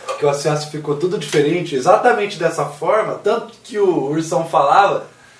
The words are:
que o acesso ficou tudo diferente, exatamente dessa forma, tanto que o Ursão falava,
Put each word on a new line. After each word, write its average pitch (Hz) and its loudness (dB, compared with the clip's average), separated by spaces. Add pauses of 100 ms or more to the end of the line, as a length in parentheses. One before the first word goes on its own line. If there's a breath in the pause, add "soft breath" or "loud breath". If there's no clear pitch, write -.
(180 loud breath)
que 147 -2
o 143 6
acesso 147 -2
ficou 147 -4
tudo 180 -2
diferente, 156 0
exatamente 202 2
dessa 156 -2
forma, 190 -2
tanto 220 -2 (100)
que - -8
o 175 2
Ursão 165 0
falava, 190 2 (340 soft breath)